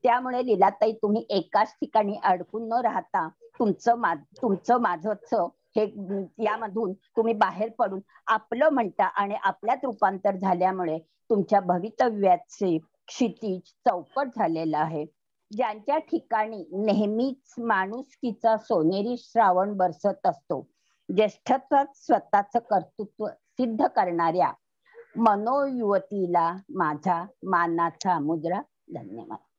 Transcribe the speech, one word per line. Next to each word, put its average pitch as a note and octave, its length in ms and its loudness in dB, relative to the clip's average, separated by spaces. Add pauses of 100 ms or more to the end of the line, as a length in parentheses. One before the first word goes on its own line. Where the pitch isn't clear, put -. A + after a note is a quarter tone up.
त्यामुळे B3+ 440 0
लीलाताई, G#3 460 2
तुम्ही A3 360 0
एकाच G3 440 0
ठिकाणी G#3+ 420 -2 (100)
अडकून G3 440 -2
न A3+ 40 -4
राहता A3+ 560 -2
तुमचं - 680 0
मा-, F#3+ 220 0 (260)
तुमचं A#3 360 2
माझंच G3+ 560 -4 (420)
हे, G#3+ 180 0 (440)
यामधून G#3+ 540 -4
तुम्ही A3+ 420 -2
बाहेर G#3 440 0
पडून G3 220 -2 (260)
आपलं A3+ 420 0
म्हणता A3 360 0
आणि G3+ 300 -2
आपल्यात G3+ 500 -2
रूपांतर G3 520 -2
झाल्यामुळे F#3 600 0
तुमच्या G3+ 640 0
भवितव्याचे F#3 1160 0 (280)
क्षितिज G3 540 -4 (280)
चौपट A#3+ 480 -2
झालेलं D#3+ 420 -2
आहे. D#3 280 -2 (500)
ज्यांच्या A3+ 420 -2
ठिकाणी A3 760 -4
नेहमीच G#3+ 840 0
माणुसकीचा A3+ 1000 -2
सोनेरी G3+ 600 0
श्रावण G3 580 2
बरसत F#3 500 0
असतो, E3 400 -4 (500)
ज्येष्ठत्वात C4 800 0
स्वतःचं G3+ 640 0
कर्तृत्व G#3 680 -4
सिद्ध B3 580 -4
करणाऱ्या E3+ 680 0 (640)
मनोयुवतीला G3+ 1400 0 (180)
माझा E3+ 520 -2 (200)
मानाचा E3+ 720 0
मुद्रा. E3 420 -2 (340)
धन्यवाद. A2+ 640 -16